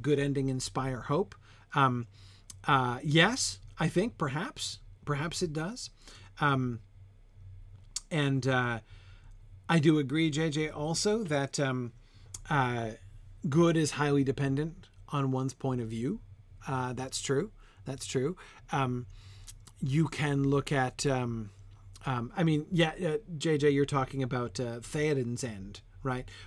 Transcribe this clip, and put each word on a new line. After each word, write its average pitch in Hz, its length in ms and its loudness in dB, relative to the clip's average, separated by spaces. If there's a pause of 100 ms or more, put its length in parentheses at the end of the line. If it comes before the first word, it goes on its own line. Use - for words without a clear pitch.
good 143 180 4
ending 139 300 0
inspire 131 520 -4
hope. 160 340 0 (400)
Um, 127 320 4 (600)
uh, 127 360 2
yes, 170 560 4 (200)
I 160 80 2
think 185 300 0
perhaps, 160 640 -4 (260)
perhaps 147 360 -2
it 165 120 -2
does. 175 360 -6 (500)
Um, 131 400 2 (1300)
and, 135 360 2
uh, 123 320 2 (920)
I 165 100 6
do 151 180 8
agree, 151 320 2
J 160 200 0
J, 151 200 0
also 165 540 0
that, 143 360 0
um, 127 340 0 (560)
uh, 123 420 2 (580)
good 165 280 6
is 156 140 2
highly 143 320 2
dependent 139 680 -2 (200)
on 139 220 0
one's 131 220 -2
point 131 280 -2
of 113 60 -6
view. 120 340 -4 (460)
Uh, 127 260 -2
that's 131 280 -6
true. 147 300 0 (340)
That's 135 200 -8
true. 143 320 -2 (340)
Um, 123 360 0 (760)
you 147 260 2
can 143 420 0
look 143 220 2
at, 131 340 0
um, 120 440 -2 (560)
um, 123 300 -2
I 185 80 2
mean, 156 280 2
yeah, 160 220 4 (120)
uh, 151 120 0 (200)
J 156 200 2
J, 147 120 6
you're 139 160 4
talking 135 380 0
about, 123 360 -2
uh, 117 220 -4
Theoden's 135 640 0
end, 101 380 -10 (220)
right? 127 240 -4 (200)